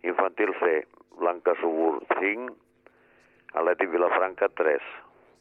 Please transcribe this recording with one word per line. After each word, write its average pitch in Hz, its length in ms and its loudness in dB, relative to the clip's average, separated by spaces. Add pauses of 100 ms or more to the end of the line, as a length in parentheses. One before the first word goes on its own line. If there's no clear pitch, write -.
Infantil 92 500 0
C, 82 320 0 (260)
Blanca 87 440 0
Subur 80 440 0 (100)
cinc, 107 420 -2 (960)
Atlètic 87 420 0
Vilafranca 90 580 0
tres. 76 360 0 (560)